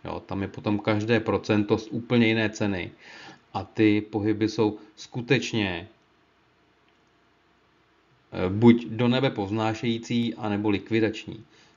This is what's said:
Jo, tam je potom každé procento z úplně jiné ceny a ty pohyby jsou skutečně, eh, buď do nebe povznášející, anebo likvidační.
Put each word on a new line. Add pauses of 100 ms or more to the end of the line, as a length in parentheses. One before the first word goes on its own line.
Jo,
tam
je
potom
každé
procento
z
úplně
jiné
ceny (640)
a
ty
pohyby
jsou (180)
skutečně, (2500)
eh,
buď
do
nebe
povznášející,
anebo
likvidační. (340)